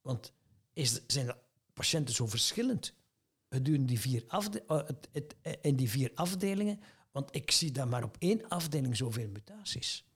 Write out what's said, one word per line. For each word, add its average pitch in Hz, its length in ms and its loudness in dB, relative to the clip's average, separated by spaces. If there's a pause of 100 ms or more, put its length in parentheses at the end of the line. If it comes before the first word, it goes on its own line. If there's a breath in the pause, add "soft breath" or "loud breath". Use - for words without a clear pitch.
Want 127 320 -6 (400)
is, 127 340 0
zijn 131 180 0
de 123 100 -4 (380)
patiënten 139 420 2
zo 117 120 2
verschillend 214 680 0 (560)
gedurende 135 380 4
die 123 120 2
vier 120 280 0
afde-, 208 400 -2
eh, 151 200 2
het, - 240 -10
het, 147 300 -8
eh, 147 200 -6
in 143 140 4
die 131 140 2
vier 127 260 0
afdelingen? 196 640 0 (320 loud breath)
Want 139 240 -6
ik - 160 -2
zie 156 200 2
dat 123 180 0
maar 120 140 0
op 107 160 -6
één 214 280 2
afdeling 147 500 0
zoveel 117 320 -2
mutaties. - 760 -8 (100)